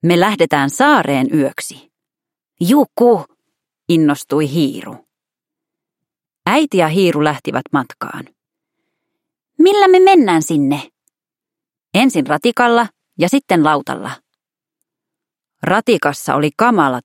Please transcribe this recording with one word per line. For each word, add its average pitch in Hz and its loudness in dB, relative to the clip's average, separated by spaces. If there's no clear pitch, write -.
"Me 175 0
lähdetään 160 0
saareen 160 0
yöksi." - -6
"Juku!", 233 0
innostui 147 0
Hiiru. - -6
Äiti 269 0
ja 165 2
Hiiru 160 0
lähtivät 143 -4
matkaan. - -8
"Millä 392 4
me 370 6
mennään 311 4
sinne?" 143 -2
"Ensin 262 0
ratikalla 233 0
ja 175 0
sitten 175 0
lautalla." 139 -4
Ratikassa 165 -2
oli 147 0
kamala 165 0